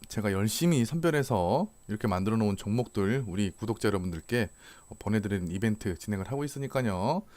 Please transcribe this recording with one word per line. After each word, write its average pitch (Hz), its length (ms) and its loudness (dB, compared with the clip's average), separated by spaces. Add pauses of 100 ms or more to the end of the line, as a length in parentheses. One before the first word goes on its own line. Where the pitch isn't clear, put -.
제가 104 240 0
열심히 120 500 4
선별해서 143 880 2 (160)
이렇게 104 200 -2
만들어 98 280 2
놓은 104 220 2
종목들 113 680 0
우리 95 260 -2
구독자 110 360 -2
여러분들께 95 640 0 (500)
보내드리는 101 500 -2
이벤트 98 480 -2
진행을 101 320 -4
하고 139 140 -4
있으니까요. 131 800 -2 (160)